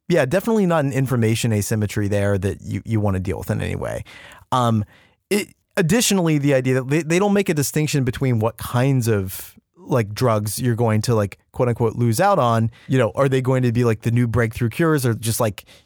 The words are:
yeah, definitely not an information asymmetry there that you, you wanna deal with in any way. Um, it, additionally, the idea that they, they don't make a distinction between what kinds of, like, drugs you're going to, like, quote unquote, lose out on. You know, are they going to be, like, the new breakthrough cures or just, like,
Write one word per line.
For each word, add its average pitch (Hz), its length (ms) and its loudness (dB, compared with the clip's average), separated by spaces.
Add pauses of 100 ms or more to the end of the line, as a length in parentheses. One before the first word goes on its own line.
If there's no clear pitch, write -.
yeah, 160 180 2
definitely 196 400 0
not 165 180 2
an 139 80 -2
information 120 600 0
asymmetry 104 560 -2
there 101 280 0
that 95 240 -4
you, 101 240 -8
you 110 160 -2
wanna 98 200 0
deal 92 180 -4
with - 120 -6
in 107 120 -4
any 90 140 -4
way. 58 260 -6 (480)
Um, 117 340 2 (460)
it, 202 240 -4 (220)
additionally, 185 600 2
the 143 160 2
idea 131 220 2
that 131 140 -2
they, 151 140 0
they 160 160 0
don't 202 140 2
make 202 160 2
a 180 60 0
distinction 147 500 0
between 123 360 0
what 113 160 0
kinds 127 500 0
of, 98 480 -2 (220)
like, 113 360 -2
drugs 107 480 0
you're 120 140 0
going 110 280 2
to, 120 120 0
like, 104 240 -2 (140)
quote 127 160 0
unquote, 117 260 0
lose 117 260 0
out 196 180 2
on. 113 320 2 (180)
You 131 100 2
know, 113 160 2
are 139 140 2
they 131 120 0
going 127 220 0
to 123 100 2
be, 120 120 2
like, 113 180 0
the 117 80 -2
new 120 160 2
breakthrough 117 420 -2
cures 151 380 0
or 117 80 2
just, 110 240 -4
like, 110 260 -4 (220)